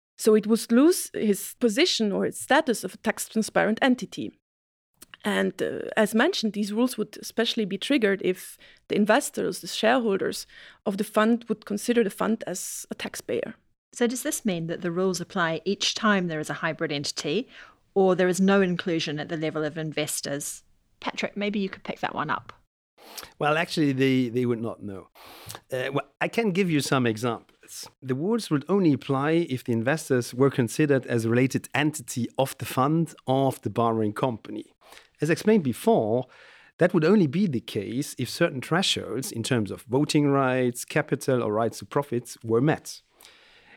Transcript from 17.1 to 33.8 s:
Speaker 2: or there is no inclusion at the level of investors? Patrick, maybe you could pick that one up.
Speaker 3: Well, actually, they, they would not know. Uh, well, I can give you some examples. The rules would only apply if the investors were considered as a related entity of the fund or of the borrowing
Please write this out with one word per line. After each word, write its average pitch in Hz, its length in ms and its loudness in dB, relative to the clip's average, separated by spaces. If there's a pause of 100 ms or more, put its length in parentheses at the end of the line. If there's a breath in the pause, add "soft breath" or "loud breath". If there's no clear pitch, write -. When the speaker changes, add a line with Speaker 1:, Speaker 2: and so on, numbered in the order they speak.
Speaker 2:
or 190 200 6
there 180 140 4
is 180 120 2
no 196 200 6
inclusion 170 600 0
at 143 80 -8
the 170 80 -6
level 156 280 -4
of 156 140 -6
investors? 147 840 -6 (380)
Patrick, - 360 -6
maybe 208 240 -2
you 190 100 -2
could - 140 -16
pick - 160 -10
that - 140 -6
one 220 140 -4
up. - 240 -8 (840 loud breath)
Speaker 3:
Well, 151 180 2
actually, 160 360 0
they, 131 360 2
they 123 160 0
would 120 160 0
not 113 220 -6
know. 98 260 -12 (640 loud breath)
Uh, 131 200 -4
well, 139 140 -2 (140)
I 165 80 0
can 226 220 0
give 180 200 2
you 147 100 2
some 131 260 2
examples. - 840 -4 (140)
The 131 120 -4
rules 196 360 -2
would 143 180 0
only 185 240 4
apply 147 560 0
if 127 160 -4
the 123 80 -2
investors 123 600 0
were 131 160 4
considered 135 560 2
as 117 180 0
a 113 60 0
related 123 440 2
entity 135 640 -2
of 135 220 -2
the 123 80 -10
fund 151 480 0 (120)
or 135 200 2
of - 160 -2
the 117 80 -6
borrowing 113 420 0